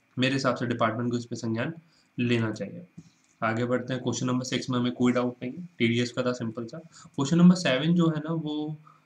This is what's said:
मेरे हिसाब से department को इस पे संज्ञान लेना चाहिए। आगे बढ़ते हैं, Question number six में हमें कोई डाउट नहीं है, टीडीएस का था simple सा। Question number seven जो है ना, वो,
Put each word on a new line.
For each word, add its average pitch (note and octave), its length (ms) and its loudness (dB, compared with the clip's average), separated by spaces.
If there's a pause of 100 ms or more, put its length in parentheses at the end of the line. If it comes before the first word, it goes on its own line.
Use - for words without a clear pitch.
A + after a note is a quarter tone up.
(200)
मेरे C3 140 2
हिसाब C3 220 0
से B2+ 100 -4
department A#2+ 460 0
को A#2+ 60 0
इस A#2 80 -10
पे A#2+ 100 -10
संज्ञान A#2 380 -4 (440)
लेना A#2+ 340 0
चाहिए। - 340 -10 (560)
आगे A#2 240 0
बढ़ते B2 280 -2
हैं, B2 100 -4
Question B2+ 220 -2
number B2+ 200 0
six B2+ 240 -4
में B2 100 0
हमें B2 140 0
कोई B2 200 2
डाउट B2 300 -2
नहीं B2+ 100 -6
है, F3 140 -12 (100)
टीडीएस A#2 340 0
का B2+ 120 -4
था B2 100 -2
simple A#2+ 320 -8
सा। D#3 120 -14
Question - 600 -2
number F3+ 180 10
seven D3 400 2
जो E3+ 140 4
है D3+ 100 0
ना, D#3 140 -6
वो, D3+ 420 -4 (300)